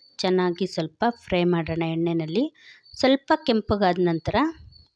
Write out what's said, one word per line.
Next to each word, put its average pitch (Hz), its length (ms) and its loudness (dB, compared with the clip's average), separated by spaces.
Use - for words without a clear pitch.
ಚೆನ್ನಾಗಿ 180 480 0
ಸ್ವಲ್ಪ 165 380 -4
ಫ್ರೈ 175 200 0
ಮಾಡೋಣ 165 380 0
ಎಣ್ಣೆನಲ್ಲಿ. 165 720 -2
ಸ್ವಲ್ಪ 277 340 2
ಕೆಂಪಗಾದ 208 520 2
ನಂತರ 170 360 0